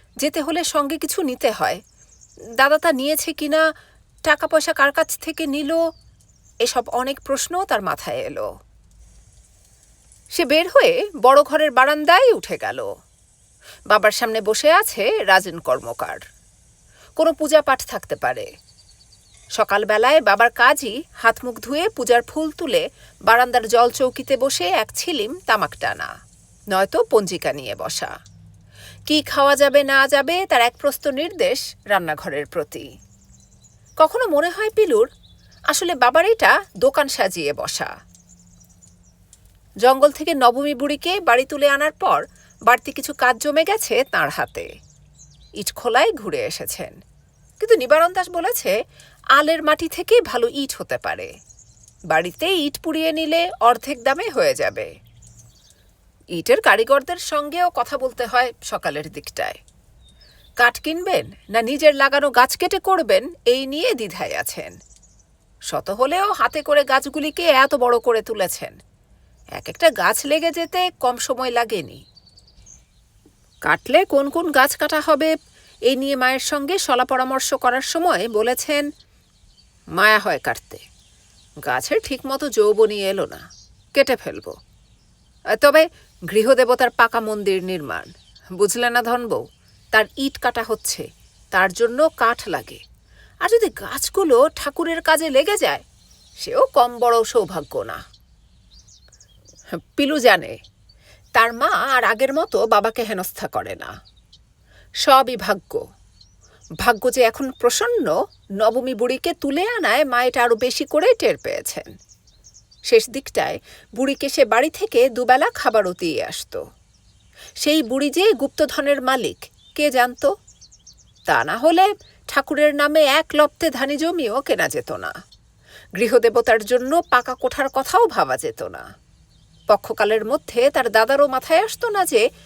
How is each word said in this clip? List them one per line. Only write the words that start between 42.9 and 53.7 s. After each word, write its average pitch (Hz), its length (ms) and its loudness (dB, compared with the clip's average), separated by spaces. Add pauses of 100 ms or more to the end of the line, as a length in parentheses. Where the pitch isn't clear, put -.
কিছু 285 200 -10
কাজ 247 240 2
জমে 294 280 0
গেছে 277 400 -2
তাঁর 160 240 -2
হাতে। - 500 -8 (720)
ইট - 200 -10
খোলায় 262 400 0
ঘুরে 170 340 -6
এসেছেন, - 540 -12 (600)
কিন্তু 440 160 4
নিবারণ 311 360 2
দাস 370 160 -4
বলেছে, 339 560 -4 (380)
আলের 302 400 2
মাটি 311 260 0
থেকে 427 320 2
ভালো 240 280 -2
ইট 277 260 -6
হতে 127 240 -8
পারে। 85 400 -10 (640)
বাড়িতে 175 500 -2
ইট 294 260 -4
পুড়িয়ে 320 320 -4
নিলে 320 380 -2 (100)
অর্ধেক 240 420 0